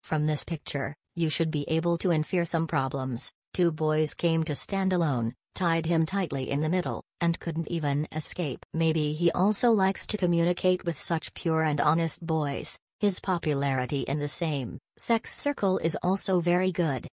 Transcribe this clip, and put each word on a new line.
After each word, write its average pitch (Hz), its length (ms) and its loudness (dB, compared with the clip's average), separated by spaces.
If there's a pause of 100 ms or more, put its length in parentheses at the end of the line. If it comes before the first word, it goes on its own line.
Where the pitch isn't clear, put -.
From 151 240 -2
this 151 180 0
picture, 143 500 -6 (200)
you 165 140 0
should 160 220 0
be 147 180 -2
able 165 300 0
to 185 120 0
infer 170 340 0
some 165 220 0
problems. 131 680 -2 (200)
Two 175 180 2
boys 156 440 0
came 165 300 2
to 147 100 -2
stand 190 380 0
alone, 139 420 0 (200)
tied 165 320 0
him 160 200 2
tightly 165 440 -4
in 139 100 0
the 156 80 0
middle, 156 340 -2 (180)
and 170 200 0
couldn't 160 280 -4
even 151 440 0
escape. 156 600 -2
Maybe 156 400 2
he 165 200 2
also 208 400 2
likes 196 360 2
to - 80 -4
communicate 175 680 2
with 170 140 -2
such - 360 -2
pure 160 280 0
and 151 180 2
honest 165 440 2
boys. 151 540 -2 (220)
His 196 200 2
popularity 139 840 -2
in 147 160 -2
the 147 100 -2
same 143 500 0 (180)
sex - 360 2
circle 196 460 0
is - 240 0
also 185 380 2
very 180 320 2
good. 156 460 -2